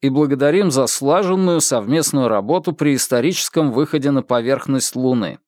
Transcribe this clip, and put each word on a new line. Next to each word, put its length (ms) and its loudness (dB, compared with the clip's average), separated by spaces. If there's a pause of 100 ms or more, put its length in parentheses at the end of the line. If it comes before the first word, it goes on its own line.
и 80 2
благодарим 600 2
за 160 2
слаженную 760 0
совместную 640 0
работу 460 0
при 220 0
историческом 760 0
выходе 400 0
на 100 2
поверхность 760 -2
Луны. 500 -2